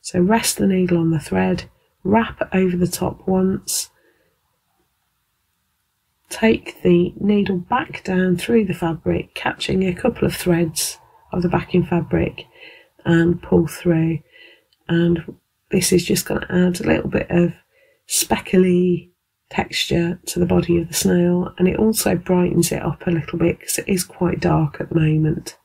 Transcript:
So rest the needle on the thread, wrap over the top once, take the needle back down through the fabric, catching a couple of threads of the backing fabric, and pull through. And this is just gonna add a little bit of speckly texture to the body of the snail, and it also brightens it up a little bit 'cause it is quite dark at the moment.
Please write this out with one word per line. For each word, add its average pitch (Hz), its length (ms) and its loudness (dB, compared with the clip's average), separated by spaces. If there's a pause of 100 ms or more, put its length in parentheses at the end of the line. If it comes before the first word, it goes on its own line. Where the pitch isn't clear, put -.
So - 200 -2
rest 220 360 2
the 202 100 0
needle 180 320 2
on 165 120 2
the 160 100 0
thread, 185 440 -2 (380)
wrap 220 500 0
over 185 240 2
the 180 120 0
top - 380 -6
once, 190 640 -2 (2500)
take - 540 -2
the 180 380 4
needle 202 380 2
back 247 440 -4
down 185 340 0
through 226 280 2
the 180 100 -4
fabric, 165 600 -4
catching - 500 -2
a 185 100 -2
couple 233 320 -2
of 180 80 -2
threads 170 640 -2 (340)
of 180 100 -2
the 180 60 0
backing 175 360 0
fabric, - 600 -2 (580)
and 170 380 2
pull 175 240 2
through. 160 540 0 (680)
And 170 480 0 (340)
this 185 220 2
is 180 120 4
just 202 220 -2
gonna - 220 -4
add 180 320 0
a - 60 -4
little - 240 0
bit - 200 -4
of 175 220 2 (540)
speckly 180 1080 0 (380)
texture - 760 -2
to - 120 -8
the - 80 2
body 175 320 2
of 170 100 -4
the - 60 -14
snail, 180 640 2
and 185 80 4
it 185 120 0
also 214 360 2
brightens 180 560 2
it - 120 -4
up - 240 -6
a 185 40 -2
little 165 280 -4
bit 170 220 0
'cause - 180 -6
it - 100 -10
is 180 160 -2
quite - 360 -2
dark 156 400 0
at - 100 -8
the 165 100 0
moment. 156 640 0